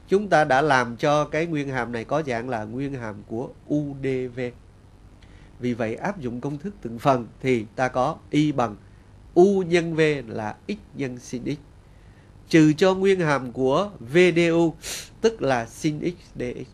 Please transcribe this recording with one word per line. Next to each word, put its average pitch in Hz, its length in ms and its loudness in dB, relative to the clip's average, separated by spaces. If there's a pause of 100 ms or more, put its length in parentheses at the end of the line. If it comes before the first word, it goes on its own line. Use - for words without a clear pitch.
chúng 202 220 0
ta 156 140 6
đã 135 180 4
làm 127 360 2
cho 147 280 2
cái 156 200 -2
nguyên 147 240 -4
hàm 120 220 -4
này 117 140 -6
có 147 180 -2
dạng 123 260 -4
là 113 140 -4
nguyên 131 300 -8
hàm 117 220 -10 (120)
của 113 220 -6 (180)
u 147 360 -2
D 135 40 -2 (280)
V. 123 40 -12 (1200)
Vì 123 140 -2
vậy, 113 220 -4
áp 190 240 -6
dụng 123 220 -8
công 143 160 -6
thức 202 240 -10
từng 117 180 -10
phần 120 280 2 (140)
thì 123 240 0 (100)
ta 127 120 0
có 131 300 -2 (120)
y 151 220 2
bằng 117 240 0 (580)
u 190 300 6
nhân 170 320 0
V 156 60 2 (260)
là 107 280 -6 (120)
x 208 100 -6 (160)
nhân 131 260 -8
sin 123 260 -10
x, 135 120 -4 (920)
trừ 156 240 6
cho 190 200 4
nguyên 190 260 2
hàm 139 320 0
của 135 480 0
V 120 180 -2 (180)
du, 170 380 4 (480)
tức - 200 0
là 127 240 0
sin 151 340 -4
x - 400 -8
dx. 123 340 -8